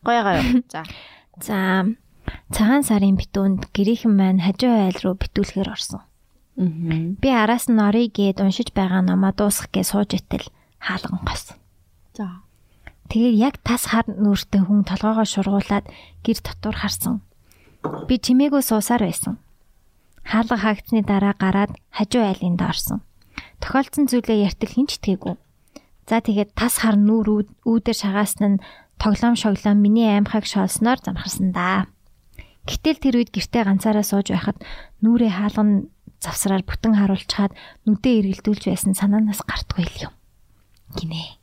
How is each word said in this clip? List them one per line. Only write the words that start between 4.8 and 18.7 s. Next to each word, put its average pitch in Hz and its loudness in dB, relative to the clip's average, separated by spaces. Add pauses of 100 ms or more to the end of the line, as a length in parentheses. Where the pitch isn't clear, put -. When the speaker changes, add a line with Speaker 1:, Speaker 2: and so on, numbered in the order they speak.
Speaker 2:
руу 185 -2
битүүлэхээр - -4
орсон. - -12 (560)
Speaker 1:
Мгм. 165 -2
Speaker 2:
Би 269 2
араас 240 0
нь 226 4
оръё 214 2
гэд 196 0
уншиж 196 -2
байгаа 190 0
намаа 185 2
дуусгах 202 -2
гэж 185 -2
сууж 202 0
итэл - -8 (400)
хаалган - -6
госон. - -6 (640)
Speaker 1:
За. 185 -10 (640)
Speaker 2:
Тэгээд 233 2
яг 262 2
тас - -2
хар 226 0
нүүртэй 202 0
хүн 202 4
толгоогоо 214 0
шургуулад 202 -2 (400)
гэр 226 0
дотор - -8
харсан. - -6 (880)
Би 254 2
чимээгүй 277 2
суусаар 220 0